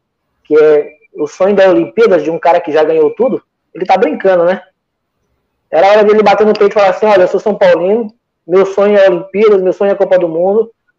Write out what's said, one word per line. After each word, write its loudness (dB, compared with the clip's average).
que -2
é 2
o -6
sonho -2
da 4
Olimpíadas 0
de -6
um -6
cara 0
que -8
já 0
ganhou 0
tudo, -4
ele -10
tá 0
brincando, 0
né? -2
Era 2
hora 4
dele 2
bater 0
no 2
peito 0
e -18
falar 0
assim, -4
"Olha, 2
eu 2
sou -4
São -4
Paulino, 0
meu 2
sonho 0
é 4
Olimpíadas, 0
meu -2
sonho -2
é -2
Copa 0
do -2
Mundo, -2